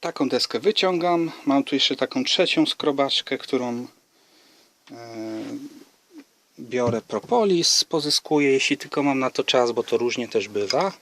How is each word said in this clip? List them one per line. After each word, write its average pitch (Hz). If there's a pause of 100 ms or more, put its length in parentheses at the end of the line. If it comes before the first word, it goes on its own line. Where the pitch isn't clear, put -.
Taką 160
deskę 127
wyciągam. 175 (140)
Mam 139
tu -
jeszcze 135
taką 131
trzecią 160
skrobaczkę, 139
którą, 123 (1040)
e, - (1600)
biorę 120
propolis, 180
pozyskuję, 147
jeśli 135
tylko -
mam 139
na 131
to -
czas, 123
bo 117
to 117
różnie 117
też 107
bywa. 107